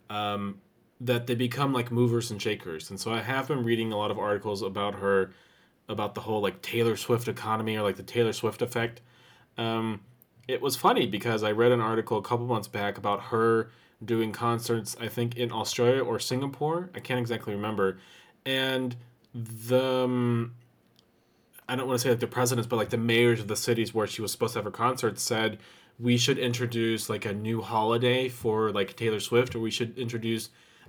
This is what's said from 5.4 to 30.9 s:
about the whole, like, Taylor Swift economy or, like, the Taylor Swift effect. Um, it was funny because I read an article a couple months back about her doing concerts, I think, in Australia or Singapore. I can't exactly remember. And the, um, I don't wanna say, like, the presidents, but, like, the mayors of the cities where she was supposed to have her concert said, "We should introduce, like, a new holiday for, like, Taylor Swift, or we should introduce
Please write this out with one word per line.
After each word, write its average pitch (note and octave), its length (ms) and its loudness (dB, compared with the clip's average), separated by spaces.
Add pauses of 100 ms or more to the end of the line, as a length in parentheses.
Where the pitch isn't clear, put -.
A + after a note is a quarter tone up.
about G#2 280 -2
the C3 60 -6
whole, G#2+ 200 -2
like, F#2+ 220 -2
Taylor A#2 320 2
Swift A#2+ 320 0
economy A2 500 -2
or, G#2+ 60 0
like, G2 140 0
the F#2+ 60 -12
Taylor A2+ 300 2
Swift - 300 -4
effect. A#2 380 -4 (560)
Um, A2+ 440 -2 (460)
it C3 140 -2
was C3+ 140 -2
funny A#3 300 4
because G#2+ 380 -2
I G#2+ 80 2
read A#2 200 6
an A#2+ 100 4
article A2 360 0
a G2+ 60 -4
couple A#2+ 240 -2
months A2 200 -2
back G2+ 300 -4
about G2+ 280 -2
her A2+ 440 2 (340)
doing A2+ 280 0
concerts, A2+ 680 -2
I A#2 80 -6
think, A#2+ 300 -2
in A#2+ 140 -2
Australia A#2+ 520 2
or A#2 160 -2
Singapore. D3 760 -2
I G#2+ 40 -10
can't B2+ 200 -2
exactly A2+ 340 -4
remember. G2+ 460 0 (440)
And C3 520 -2 (380)
the, B2 720 0
um, A#2+ 480 0 (1120)
I B2+ 80 -2
don't B2+ 120 -2
wanna B2+ 100 2
say, B2 120 2
like, A#2 100 4
the A#2+ 80 -2
presidents, A#2+ 400 0
but, A#2+ 80 -2
like, G#2+ 140 2
the A#2 80 0
mayors A#2 420 6
of G2 80 -6
the G#2 80 -2
cities A2+ 380 0
where G#2+ 120 2
she G2+ 160 -6
was G2+ 100 -4
supposed A#2 220 -2
to A#2 60 -2
have G2+ 60 -4
her G2+ 60 -6
concert A#2+ 460 0
said, A2 400 0 (420)
"We A#2+ 180 4
should C3 200 4
introduce, A#2 720 0
like, G#2+ 160 -4
a G2+ 80 -2
new A2 280 -2
holiday A#2 680 2
for, A2 420 0
like, G2 240 0
Taylor A2 240 0
Swift, B2 360 2
or A#2 40 -4
we A2+ 120 -2
should A2+ 260 -4
introduce A2+ 520 -4 (400)